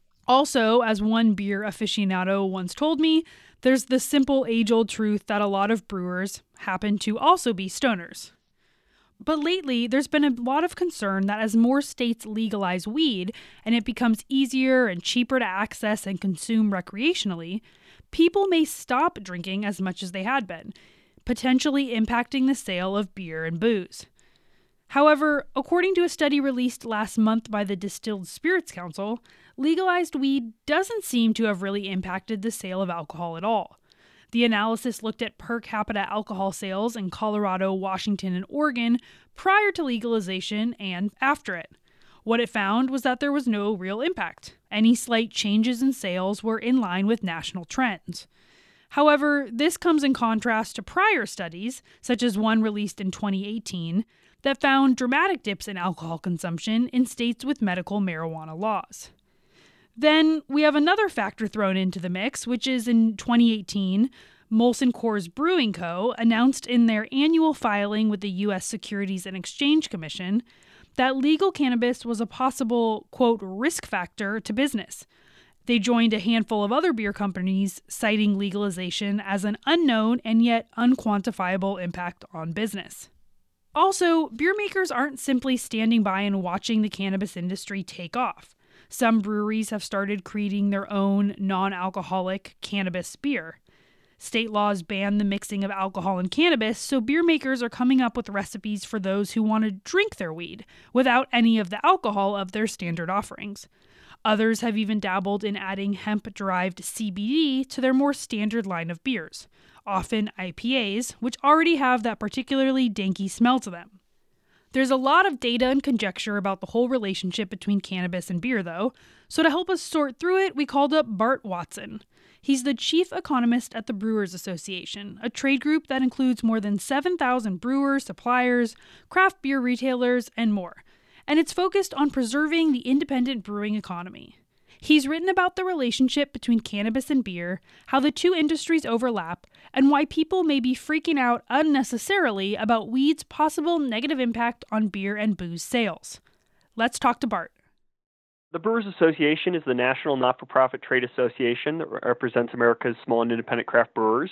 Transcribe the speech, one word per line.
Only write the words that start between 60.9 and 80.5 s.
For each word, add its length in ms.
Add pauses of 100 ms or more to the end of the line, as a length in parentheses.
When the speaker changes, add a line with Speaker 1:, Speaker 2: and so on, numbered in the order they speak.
Speaker 1:
factor 360
thrown 300
into 240
the 80
mix, 400
which 200
is 200
in 300
twenty 340
eighteen, 580 (400)
Molson 440
Coors 360
Brewing 440
Co. 440
announced 480
in 200
their 260
annual 420
filing 540
with 140
the 80
U 240
S 120
Securities 600
and 100
Exchange 540
Commission 520 (540)
that 220
legal 340
cannabis 540
was 160
a 40
possible, 840
quote, 320
"risk 420
factor" 540
to 140
business. 520 (600)
They 140
joined 340
a 60
handful 440
of 80
other 220
beer 180
companies 800
citing 480
legalization 800
as 240
an 220
unknown 580
and 180
yet 360